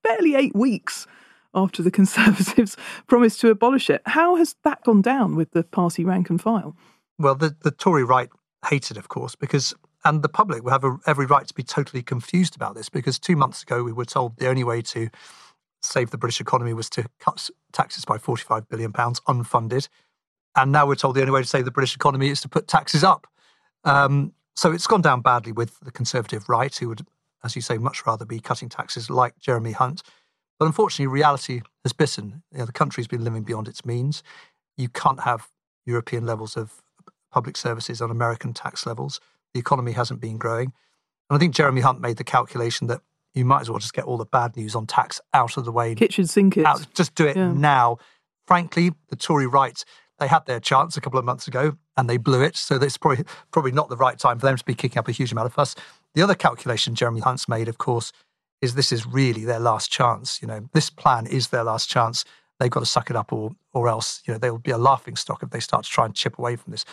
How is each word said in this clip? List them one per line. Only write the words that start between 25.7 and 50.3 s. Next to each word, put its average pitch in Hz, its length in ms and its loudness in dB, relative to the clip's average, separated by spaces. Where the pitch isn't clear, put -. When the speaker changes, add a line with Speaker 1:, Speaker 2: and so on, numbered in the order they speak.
Speaker 2:
the 127 140 -20
Conservative 113 560 -6
right, 123 280 0
who 120 120 -6
would, 110 180 -10
as 117 100 -6
you 123 80 -8
say, 117 160 -4
much - 260 -6
rather 113 200 -2
be 113 160 -10
cutting - 280 -6
taxes - 400 -10
like 123 300 0
Jeremy 113 320 0
Hunt. 131 320 -2
But 160 80 2
unfortunately, 160 400 0
reality 135 540 0
has 123 80 -2
bitten. 113 580 -4
You 143 80 -14
know, 123 60 -6
the 117 80 -10
country's 127 340 -4
been 117 160 -6
living 113 220 -4
beyond 110 240 -8
its - 160 -18
means. 123 400 -4
You 123 120 -6
can't 131 320 0
have 117 260 -4
European 120 400 -4
levels 110 300 -6
of 110 260 -12
public 135 260 -4
services 117 460 -8
on 117 80 -6
American 117 420 -4
tax - 320 -12
levels. 127 360 -8
The 123 60 -4
economy 120 320 0
hasn't 120 280 -4
been 113 180 -10
growing. 120 340 -4
And 147 60 2
I - 20 4
think 160 160 2
Jeremy 131 280 2
Hunt 127 180 2
made 117 160 -4
the 123 80 -12
calculation 117 640 -2
that 120 140 -6
you 127 100 0
might 139 160 4
as 117 100 -10
well 110 80 -6
just 107 140 -10
get - 140 -6
all 123 100 -4
the 113 80 -6
bad 120 320 0
news 107 180 -8
on 110 140 -4
tax - 320 -2
out 123 240 2
of 135 80 -6
the 117 60 -6
way. 117 240 0
Speaker 1:
Kitchen 170 320 2
sink 196 300 4
it. 156 100 4
Speaker 2:
Out, 147 180 2
just - 200 0
do 156 140 4
it 139 80 0
Speaker 1:
Yeah. 185 160 0
Speaker 2:
now. 135 460 4
Frankly, 175 440 2
the 135 60 -8
Tory 139 300 0
right, 131 380 2
they 147 80 -2
had 151 200 2